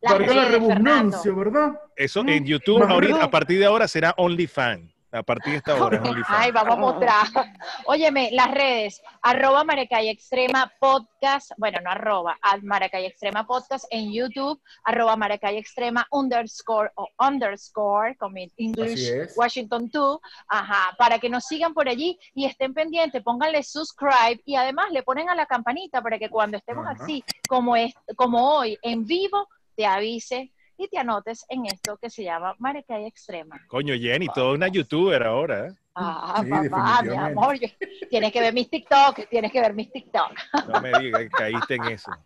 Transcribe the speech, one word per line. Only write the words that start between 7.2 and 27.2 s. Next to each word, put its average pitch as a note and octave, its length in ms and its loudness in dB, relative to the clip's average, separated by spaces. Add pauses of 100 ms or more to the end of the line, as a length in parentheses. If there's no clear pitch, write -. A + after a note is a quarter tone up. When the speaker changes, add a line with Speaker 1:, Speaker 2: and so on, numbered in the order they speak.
Speaker 1:
Óyeme, C#4 480 2
las B3+ 200 4
redes, B3 500 0 (200)
arroba C4+ 420 4
Maracay B3 440 0
Extrema B3+ 680 -2
Podcast, C4+ 800 0
bueno, G3+ 240 -2
no F3+ 80 -6
arroba, G3 500 -2
at G3+ 220 2
Maracay F#3+ 440 -2
Extrema G3+ 380 -6
Podcast B3+ 460 -6
en A3 220 -6
YouTube, C4 480 -6 (240)
arroba A3+ 320 2
Maracay G#3 420 -4
Extrema A#3+ 540 -4
underscore A#3 840 -2
o G3 140 -10 (180)
underscore, G#3+ 920 -2
con G3 140 -8
mi F#3 240 -14
English A3+ 360 -4 (180)
Speaker 2:
Así - 0 -
es. C#3+ 260 -6
Speaker 1:
Washington A#3 540 -2
too, D4 300 0 (260)
ajá, G3 500 -2
para A#3 220 4
que A#3 100 -4
nos A#3+ 160 -4
sigan D#4+ 300 -4
por D4+ 140 0
allí D4+ 280 -4 (160)
y C4+ 140 -6
estén C4 260 -4
pendientes, D#4 520 -2
pónganle C#4+ 400 -2
subscribe B3+ 800 0
y C#4 100 -8
además C4+ 380 0
le C#4 100 -2
ponen C#4+ 260 -2
a F4+ 60 0
la D#4+ 120 -2
campanita B3+ 560 -4
para A3 180 -4
que G#3+ 100 -8
cuando G#3+ 260 0
estemos A#3+ 300 -10
Speaker 2:
Ajá. C#4 160 -10
Speaker 1:
así, D4 220 -8 (240)